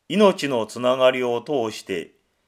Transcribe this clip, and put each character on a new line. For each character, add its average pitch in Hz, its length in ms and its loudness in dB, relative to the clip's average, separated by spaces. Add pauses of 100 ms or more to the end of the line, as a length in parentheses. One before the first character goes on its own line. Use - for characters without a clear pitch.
命 185 400 2
の 117 160 -2
つ 117 160 -12
な 123 160 0
が 127 140 4
り 127 120 0
を 120 200 -2
通 117 340 -4
し - 60 -14
て、 90 300 -8 (360)